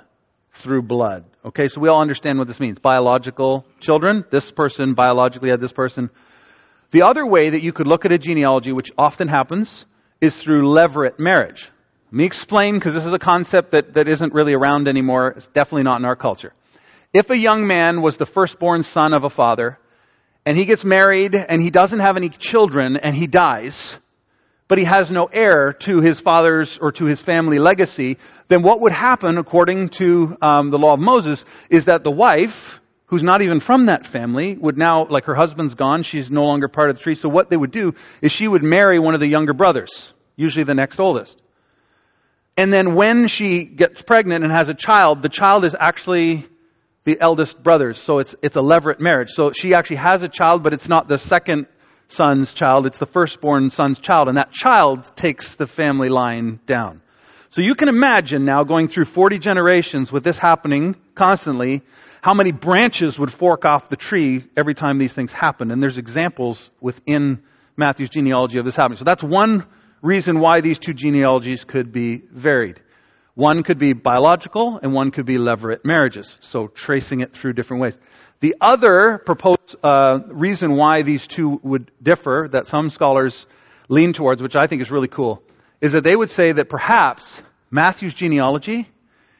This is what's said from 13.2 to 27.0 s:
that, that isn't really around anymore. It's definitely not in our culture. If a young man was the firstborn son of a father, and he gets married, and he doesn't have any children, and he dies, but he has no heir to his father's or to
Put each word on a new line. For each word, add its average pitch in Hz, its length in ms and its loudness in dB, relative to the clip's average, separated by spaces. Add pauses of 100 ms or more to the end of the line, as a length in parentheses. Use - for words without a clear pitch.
that, 151 240 0
that 151 120 2
isn't 156 260 -2
really 151 200 2
around 143 340 0
anymore. 127 480 -2
It's - 120 -20
definitely 143 360 -2
not 127 160 0
in 123 60 -6
our 123 100 -2
culture. - 380 -6 (600)
If 208 160 2
a 254 80 0
young 220 300 2
man 170 340 0
was 156 160 0
the 147 80 -4
firstborn 170 580 -2
son 156 300 0
of 139 120 0
a 139 40 -4
father, 120 480 -2 (680)
and 147 100 0
he 180 100 2
gets 202 200 0
married, 190 500 2
and 170 260 -2
he 170 80 -2
doesn't 185 300 2
have 196 180 2
any 180 120 -4
children, 143 680 0
and 147 180 -4
he 165 120 -2
dies, 139 720 -2 (720)
but 190 120 2
he 190 40 0
has 175 280 0
no 175 200 -2
heir 170 420 2
to 180 280 0
his 160 180 2
father's 165 600 0
or 151 120 -2
to 165 140 -6